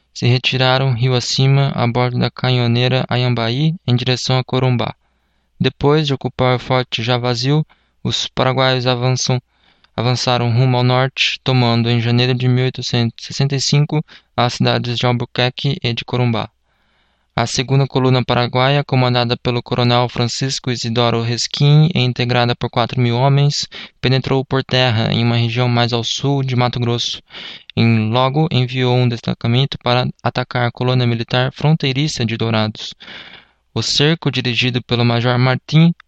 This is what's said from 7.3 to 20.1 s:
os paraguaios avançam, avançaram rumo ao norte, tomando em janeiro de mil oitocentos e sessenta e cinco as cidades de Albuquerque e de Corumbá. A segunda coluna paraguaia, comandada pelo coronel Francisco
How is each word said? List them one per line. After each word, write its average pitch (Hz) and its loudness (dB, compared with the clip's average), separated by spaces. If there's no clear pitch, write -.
os - -4
paraguaios 127 0
avançam, 127 0
avançaram 120 0
rumo 127 2
ao 123 2
norte, 127 0
tomando 117 2
em 120 2
janeiro 120 2
de 123 -2
mil 123 2
oitocentos 123 -4
e - -16
sessenta 139 -2
e 131 -2
cinco 151 0
as 120 0
cidades 120 0
de 117 -2
Albuquerque 123 -2
e 120 -2
de 117 -6
Corumbá. 117 -2
A 117 0
segunda 135 0
coluna 131 2
paraguaia, 127 0
comandada 123 0
pelo 120 -4
coronel 120 0
Francisco 131 -4